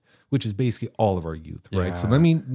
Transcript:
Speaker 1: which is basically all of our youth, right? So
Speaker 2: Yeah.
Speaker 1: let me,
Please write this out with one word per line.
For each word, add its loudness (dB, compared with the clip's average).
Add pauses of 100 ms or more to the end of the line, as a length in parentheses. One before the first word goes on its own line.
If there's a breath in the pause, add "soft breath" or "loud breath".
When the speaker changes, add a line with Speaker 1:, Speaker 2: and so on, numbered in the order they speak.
(300 soft breath)
Speaker 1:
which 0
is -2
basically -2 (100)
all 2
of -6
our -6
youth, -16
right? 0
So -4
Speaker 2:
Yeah. 2
Speaker 1:
let 6
me, 4 (140)